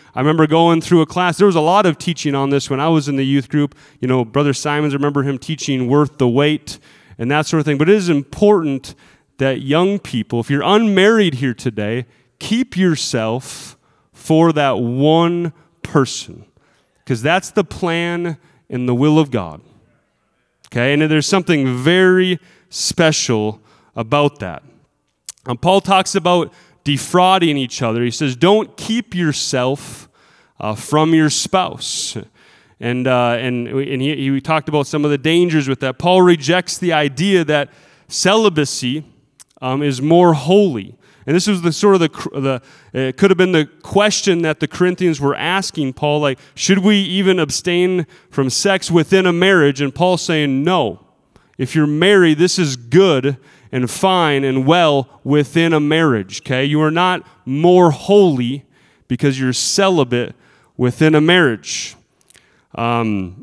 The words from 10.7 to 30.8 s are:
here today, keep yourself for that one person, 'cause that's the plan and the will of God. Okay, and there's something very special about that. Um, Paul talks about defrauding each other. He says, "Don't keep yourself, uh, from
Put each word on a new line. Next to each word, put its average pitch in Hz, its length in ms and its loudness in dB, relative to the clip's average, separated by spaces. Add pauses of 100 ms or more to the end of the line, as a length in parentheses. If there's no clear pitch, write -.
here 127 200 -4
today, 110 520 -6 (340)
keep 233 380 -4
yourself 127 1000 -4 (360)
for 160 400 2
that 139 260 0
one 160 720 0 (320)
person, - 640 -4 (600)
'cause 117 160 -4
that's 165 300 -2
the 202 140 -2
plan 170 720 -4 (320)
and 123 180 -4
the 123 80 0
will 151 240 2
of 151 100 0
God. 90 300 -8 (1080)
Okay, 127 260 -2
and 147 80 2
there's 156 260 0
something 147 480 0
very 185 640 2 (300)
special 113 920 -2 (320)
about 143 460 -2
that. 87 240 -12 (840)
Um, 123 120 -6
Paul 190 240 2
talks 190 340 0
about 175 380 0 (320)
defrauding 170 720 2
each 131 240 -6
other. 117 220 -2
He 120 80 -2
says, 127 260 -4
"Don't 196 400 2
keep - 360 -6
yourself, 139 920 -4 (540)
uh, 107 140 -6
from 151 380 0